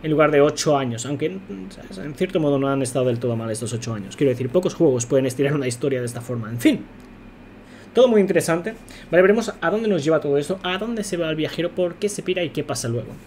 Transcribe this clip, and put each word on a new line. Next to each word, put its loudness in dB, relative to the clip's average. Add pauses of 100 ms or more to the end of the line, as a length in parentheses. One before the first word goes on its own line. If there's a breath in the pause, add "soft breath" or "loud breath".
en -4
lugar 4
de 6
ocho 2
años, -2
aunque, -4 (320)
¿sabes? -16
En -10
cierto -2
modo 4
no 2
han 0
estado 0
del 2
todo 0
mal -4
estos -4
ocho -4
años. -10
Quiero 4
decir, -2
pocos 0
juegos 2
pueden 2
estirar 0
una -2
historia -2
de -6
esta -8
forma. -8
En -6
fin, 2 (1120 loud breath)
todo 6
muy 6
interesante, 0 (360 loud breath)
¿vale? 8
Veremos 4
a 0
dónde 0
nos 0
lleva 4
todo 0
esto, -2
a -2
dónde -4
se -4
va -2
el -2
viajero, -2
por -2
qué -4
se -8
pira -2
y -4
qué -6
pasa -6
luego. -4 (180)